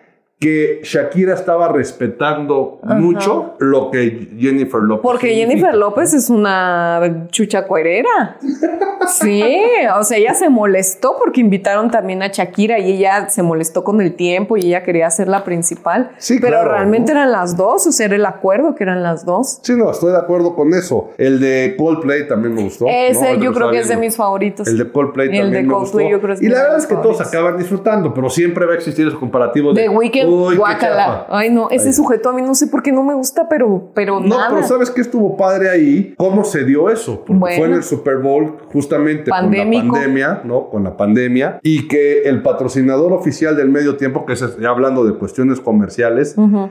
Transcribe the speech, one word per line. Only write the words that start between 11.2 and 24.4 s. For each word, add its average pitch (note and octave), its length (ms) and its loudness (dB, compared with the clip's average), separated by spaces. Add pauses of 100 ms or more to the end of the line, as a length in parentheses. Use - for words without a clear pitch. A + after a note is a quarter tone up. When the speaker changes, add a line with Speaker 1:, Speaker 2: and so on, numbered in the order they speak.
Speaker 2:
invitaron G3+ 520 2
también F#3+ 320 -2
a G3 60 -2
Shakira G3+ 500 0
y F#3 140 0
ella G3 360 2
se F#3 140 -2
molestó E3 400 -2
con G#3 180 2
el F3 140 0
tiempo F#3 420 0
y F#3+ 40 0
ella F3 200 2
quería E3+ 300 0
ser F#3 160 -2
la G3 160 -2
principal. F3 720 -4
Speaker 1:
Sí, B3+ 240 -2
Speaker 2:
Pero A#3+ 160 2
Speaker 1:
claro, - 140 2
Speaker 2:
realmente A3 420 0
Speaker 1:
¿no? C#4+ 60 2
Speaker 2:
eran C4 120 2
las F3+ 240 -2
dos, G#3+ 300 0
o D#4+ 60 2
sea, A3 160 0
era G3 80 0
el G3+ 100 2
acuerdo G#3 480 0
que - 100 -6
eran F3+ 200 -2
las E3 200 -2
dos. F#3+ 380 -2
Speaker 1:
Sí, B3 140 -2
no, G#3+ 160 2
estoy F3 200 0
de F3+ 60 2
acuerdo F3 380 0
con D3+ 180 2
eso. E3 460 -2
El C3 200 2
de C3 380 0
Coldplay D3 500 0
también A#2 280 -2
me G#2+ 80 -2
gustó, G2 220 -4
¿no? C#3 60 2
Speaker 2:
Ese B3+ 420 2
Speaker 1:
El A#3 60 0
de A3+ 60 0
Speaker 2:
yo B3+ 60 0
Speaker 1:
que A#3 60 -4
Speaker 2:
creo A#3 120 0
que A#3+ 80 2
Speaker 1:
estaba A#3 40 0
Speaker 2:
es A3+ 80 -4
de A#3 60 -2
Speaker 1:
viendo. A3+ 120 -2
Speaker 2:
mis A3 80 -4
favoritos. G3 520 -2